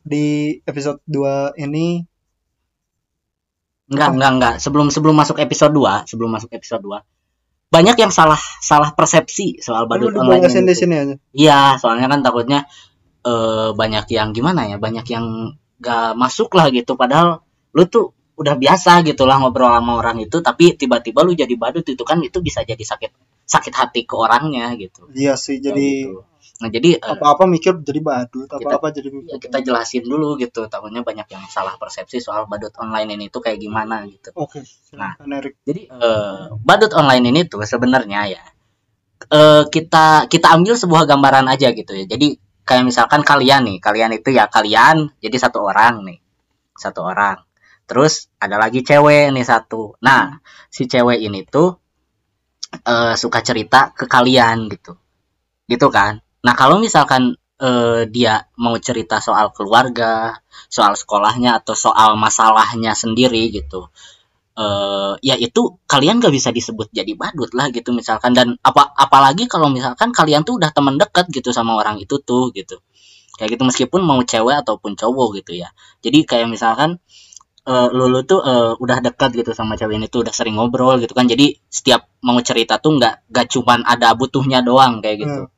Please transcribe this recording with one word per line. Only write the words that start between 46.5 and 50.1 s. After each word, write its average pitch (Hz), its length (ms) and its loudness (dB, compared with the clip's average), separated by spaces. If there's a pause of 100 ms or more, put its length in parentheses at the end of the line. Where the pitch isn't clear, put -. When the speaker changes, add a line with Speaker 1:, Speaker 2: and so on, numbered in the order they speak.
Speaker 2:
satu 90 320 -10
orang. 98 320 -2 (480)
Terus 147 480 0
ada 101 240 -6
lagi 117 240 -2
cewek 147 480 4
nih 127 160 -2
satu. 110 560 -4
Nah, 123 400 2 (240)